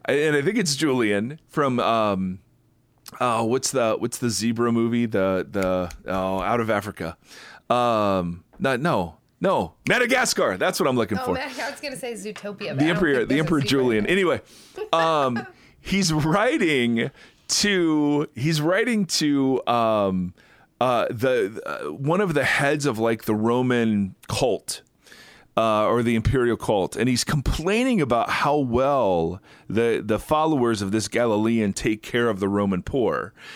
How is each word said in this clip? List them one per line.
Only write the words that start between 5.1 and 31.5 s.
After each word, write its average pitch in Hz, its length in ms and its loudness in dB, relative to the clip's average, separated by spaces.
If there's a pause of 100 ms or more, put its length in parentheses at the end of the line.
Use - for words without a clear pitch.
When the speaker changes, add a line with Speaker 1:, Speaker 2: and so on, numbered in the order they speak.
Speaker 1:
the, 92 440 -2 (160)
oh, 95 340 -2
Out 113 200 0
of 113 100 -2
Africa. 98 460 -6 (520)
Um, 101 760 0 (160)
not, 127 220 -2
no, 107 360 -2 (220)
no, 156 360 0 (120)
Madagascar. 220 720 0
That's 170 200 -2
what 160 120 2
I'm 127 80 0
looking 107 220 0
Speaker 2:
Oh, - 40 -6
Speaker 1:
for. 90 120 -2
Speaker 2:
Mad-, 262 220 -8
I 285 140 -6
was 277 80 -14
gonna 269 160 -10
say 247 180 -10
Zootopia, 208 300 -12
but 202 160 -10
Speaker 1:
The 196 100 -8
Speaker 2:
I - 40 -6
don't 147 160 2
Speaker 1:
Emperor, 160 260 2
Speaker 2:
think 117 140 0
Speaker 1:
the 131 60 2
Speaker 2:
there's - 20 2
a 160 60 2
Speaker 1:
Emperor 156 180 2
Speaker 2:
zebra 113 80 -2
Speaker 1:
Julian. 123 360 2
Speaker 2:
in - 40 -2
it. 170 40 4
Speaker 1:
Anyway, 170 280 0 (260)
Speaker 2:
<laughs> - 260 -8
Speaker 1:
um, 151 540 0 (320)
he's 185 320 0
writing 156 1000 2 (360)
to, 156 880 2
he's 151 260 0
writing 208 440 2
to, 139 640 0
um, 101 640 2 (480)
uh, 120 300 2
the, 113 540 -2
uh, 73 280 -8
one 143 260 -2
of 185 140 0
the 139 100 2
heads 143 420 0
of, 113 140 -2
like, 113 240 0
the 107 120 0
Roman 113 800 2 (120)
cult, - 540 -2 (760)
uh, 107 280 4
or 117 160 2
the 117 140 2
imperial 117 420 2
cult, 98 380 0
and 120 140 0
he's 120 140 0
complaining 202 800 0
about 120 280 0
how 147 280 0
well 117 840 2 (280)
the, 110 340 2
the 104 140 -2
followers 135 640 0
of 98 100 -4
this 107 160 0
Galilean 110 640 0